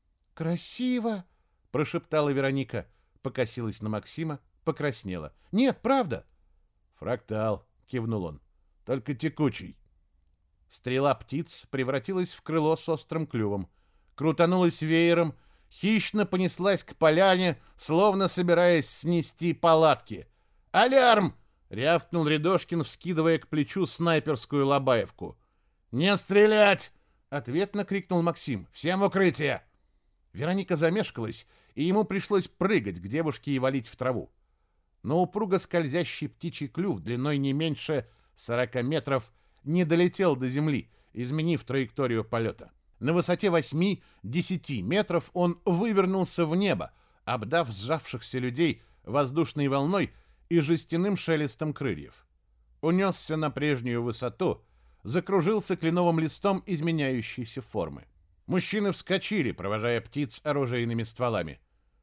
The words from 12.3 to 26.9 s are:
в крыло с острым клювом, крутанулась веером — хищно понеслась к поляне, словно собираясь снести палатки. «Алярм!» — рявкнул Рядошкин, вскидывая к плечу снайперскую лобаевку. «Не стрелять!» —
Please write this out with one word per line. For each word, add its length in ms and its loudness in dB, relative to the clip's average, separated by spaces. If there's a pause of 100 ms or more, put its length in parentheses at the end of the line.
в 80 -20
крыло 340 0
с 120 -8
острым 380 -4
клювом, 440 -2 (440)
крутанулась 680 2
веером — 520 4 (360)
хищно 560 0
понеслась 580 0
к 120 -20
поляне, 600 4 (180)
словно 520 2
собираясь 600 4
снести 640 -2
палатки. 720 4 (460)
«Алярм!» — 600 6 (360)
рявкнул 560 0
Рядошкин, 580 2
вскидывая 540 0
к 100 -12
плечу 380 -2
снайперскую 800 0
лобаевку. 720 0 (540)
«Не 260 2
стрелять!» — 760 4 (380)